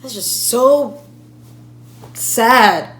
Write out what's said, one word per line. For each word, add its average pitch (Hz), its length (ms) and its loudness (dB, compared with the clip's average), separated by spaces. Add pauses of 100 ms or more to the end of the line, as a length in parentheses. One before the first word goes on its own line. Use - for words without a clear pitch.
that's 247 140 -16
just - 340 -6
so 262 540 0 (1120)
sad. 220 840 0